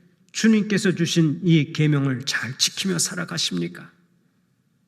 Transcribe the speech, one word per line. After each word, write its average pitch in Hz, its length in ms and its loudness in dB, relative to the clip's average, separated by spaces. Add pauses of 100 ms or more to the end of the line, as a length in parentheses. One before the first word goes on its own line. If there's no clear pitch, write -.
(320)
주님께서 208 640 2
주신 165 480 2
이 165 300 4
계명을 139 520 0
잘 - 320 -6
지키며 - 420 -2
살아가십니까? 175 920 -6 (960)